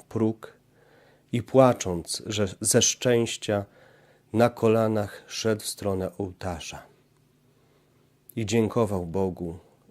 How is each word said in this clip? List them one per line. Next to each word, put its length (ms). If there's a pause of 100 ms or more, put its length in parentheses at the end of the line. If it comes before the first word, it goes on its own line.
próg 440 (800)
i 100
płacząc, 840
że, 220 (120)
ze 220
szczęścia, 840 (680)
na 180
kolanach 760
szedł 360
w 40
stronę 520
ołtarza. 640 (1500)
I 100
dziękował 600
Bogu, 520 (320)